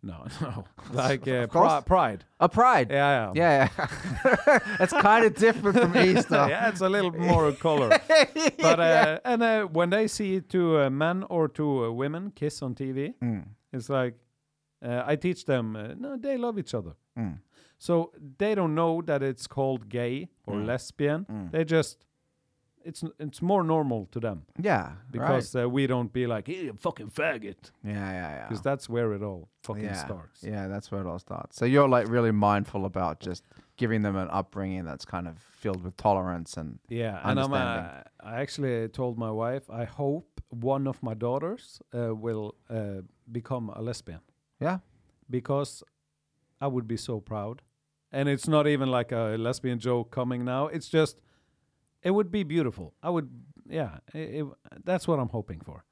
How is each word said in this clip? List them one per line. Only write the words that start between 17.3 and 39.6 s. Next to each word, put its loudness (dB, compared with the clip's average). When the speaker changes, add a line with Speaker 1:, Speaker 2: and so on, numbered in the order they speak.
Speaker 1:
So -2
they 0
don't 0
know 2
that 0
it's -4
called -4
gay -4
or -6
Speaker 2:
Mm. -4
Speaker 1:
lesbian. -4
Speaker 2:
Mm. -10
Speaker 1:
They 0
just -2
it's -12
n-, -8
it's -10
more 2
normal 0
to -6
them. -6
Speaker 2:
Yeah, 2
right. -14
Speaker 1:
Because, 0
uh, 0
we 2
don't -2
be -2
like, -4
"Hey, -8
you -8
fucking -6
faggot." -6
Speaker 2:
Yeah, -6
yeah, -6
yeah. -12
Speaker 1:
'Cause -8
that's -4
where -2
it -6
all -10
fucking -8
Speaker 2:
Yeah, -6
Speaker 1:
starts. -14
Speaker 2:
yeah, -8
that's -8
where -6
it -6
all -6
starts. -12
So -2
you're, 6
like, 4
really 4
mindful 2
about -4
just -10
giving 0
them 0
an -4
upbringing -4
that's -12
kind -8
of -16
filled -8
with -10
tolerance 0
and -10
Speaker 1:
Yeah, -6
and 0
I'm, -2
Speaker 2:
understanding. -4
Speaker 1:
uh, -16
I -4
actually -4
told -6
my -4
wife, -4